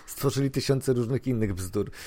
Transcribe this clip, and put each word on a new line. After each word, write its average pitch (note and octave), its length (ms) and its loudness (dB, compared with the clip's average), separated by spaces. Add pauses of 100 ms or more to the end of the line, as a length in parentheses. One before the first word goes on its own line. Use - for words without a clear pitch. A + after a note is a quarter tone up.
stworzyli C3+ 440 0
tysiące C3+ 420 2
różnych B2 340 0
innych A2+ 280 2
bzdur, F#2 360 -4 (160)